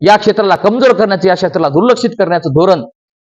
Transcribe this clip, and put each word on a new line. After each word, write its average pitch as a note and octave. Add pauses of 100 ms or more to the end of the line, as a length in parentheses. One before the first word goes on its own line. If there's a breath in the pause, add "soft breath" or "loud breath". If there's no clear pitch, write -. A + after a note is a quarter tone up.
या G3+
क्षेत्राला G3+
कमजोर A#3
करण्याचं, F#3+
या F3+
क्षेत्राला E3+
दुर्लक्षित A3+
करण्याचं E3+
धोरण D#3+ (360)